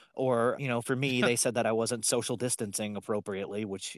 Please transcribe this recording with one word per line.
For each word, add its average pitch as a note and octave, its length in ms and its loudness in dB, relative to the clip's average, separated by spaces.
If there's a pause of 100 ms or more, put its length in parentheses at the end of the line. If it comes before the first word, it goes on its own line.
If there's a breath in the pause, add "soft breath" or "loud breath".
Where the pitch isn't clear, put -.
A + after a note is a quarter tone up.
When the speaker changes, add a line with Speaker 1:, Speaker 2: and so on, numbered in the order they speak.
(160 loud breath)
Speaker 1:
Or, B2 440 2
you C#3 80 -4
know, A#2+ 140 0
for C3 140 0
me, B2+ 260 2
Speaker 2:
<laughs> B2 120 4
Speaker 1:
they - 20 2
said A#2+ 200 2
that A2+ 120 2
I A2 40 4
wasn't A2+ 320 0
social A#2+ 320 0
distancing G#2 600 -2
appropriately, G2+ 720 -4
which, F#2+ 320 -8